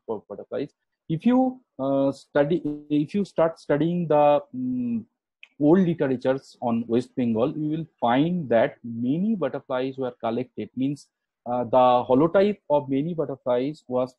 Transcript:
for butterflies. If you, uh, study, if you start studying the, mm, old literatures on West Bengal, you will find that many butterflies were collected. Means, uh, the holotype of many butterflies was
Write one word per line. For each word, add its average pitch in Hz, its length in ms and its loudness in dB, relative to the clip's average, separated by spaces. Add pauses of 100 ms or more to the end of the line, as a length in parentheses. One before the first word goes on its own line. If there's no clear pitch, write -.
for 107 220 -8
butterflies. 110 460 -10 (340)
If 160 180 -2
you, 254 340 2 (200)
uh, 139 320 0
study, 147 500 0 (280)
if 151 260 -2
you 202 80 0
start 165 360 -2
studying 165 500 -2
the, 147 320 4 (120)
mm, 123 520 -4 (560)
old 160 180 6
literatures 135 840 0
on 117 260 -2
West 123 300 -2
Bengal, 120 400 0
you 151 120 -4
will 160 160 -6 (140)
find 143 480 0
that 117 340 2
many 131 540 -4
butterflies 135 600 -6
were 127 160 -6 (100)
collected. 113 540 -6
Means, 139 300 -4 (380)
uh, 123 200 -4
the 123 420 4
holotype 165 520 2 (100)
of 147 180 0
many 143 260 -2
butterflies 135 760 -4
was 127 320 -4